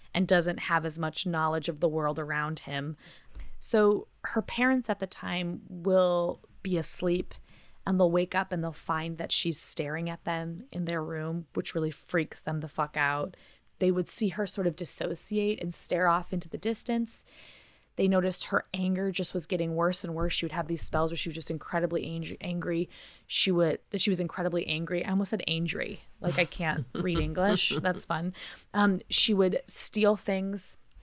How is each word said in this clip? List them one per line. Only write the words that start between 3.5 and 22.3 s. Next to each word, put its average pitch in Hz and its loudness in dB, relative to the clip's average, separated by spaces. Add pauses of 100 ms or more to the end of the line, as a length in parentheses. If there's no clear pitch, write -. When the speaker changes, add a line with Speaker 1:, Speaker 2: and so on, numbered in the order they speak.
Speaker 1:
So 208 4 (160)
her - -2
parents 254 0
at 202 -2
the 190 -6
time 180 -6
will 180 2 (240)
be 185 0
asleep, 175 2 (520)
and 185 2
they'll 175 6
wake 180 2
up 185 -2
and 170 -2
they'll 165 -4
find 160 -4
that 165 -8
she's - 2
staring 160 -2
at 170 -10
them 170 -6
in 175 -4
their 165 -2
room, 160 -4
which - -4
really 160 -2
freaks - -2
them 156 -2
the 151 -6
fuck 151 -4
out. 147 0 (440)
They 185 4
would 180 0
see - 4
her 196 -2
sort 185 0
of 160 0
dissociate 208 0
and 175 -2
stare 180 2
off 175 2
into 175 -4
the - -8
distance. 233 -2 (720)
They 190 2
noticed 185 4
her - 0
anger 185 0
just 185 4
was 175 0
getting 165 -2
worse 175 2
and 170 -6
worse. 170 0
She - -2
would 151 -6
have 165 -4
these 165 0
spells 160 2
where 165 -6
she - -4
was 147 -6
just 160 -2
incredibly 165 -2
ang-, 165 -8